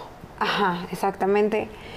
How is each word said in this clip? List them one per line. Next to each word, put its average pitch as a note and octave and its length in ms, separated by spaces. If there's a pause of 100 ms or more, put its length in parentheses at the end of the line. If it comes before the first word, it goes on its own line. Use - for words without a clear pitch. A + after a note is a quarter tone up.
(380)
Ajá, G3 400 (140)
exactamente. G3+ 760 (280)